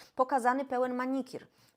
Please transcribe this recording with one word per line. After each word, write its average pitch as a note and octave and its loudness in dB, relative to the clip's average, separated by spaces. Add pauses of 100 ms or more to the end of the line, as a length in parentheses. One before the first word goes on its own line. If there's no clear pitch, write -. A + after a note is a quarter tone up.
(160)
pokazany C4 2
pełen B3+ -2
manikir. B3+ -4 (300)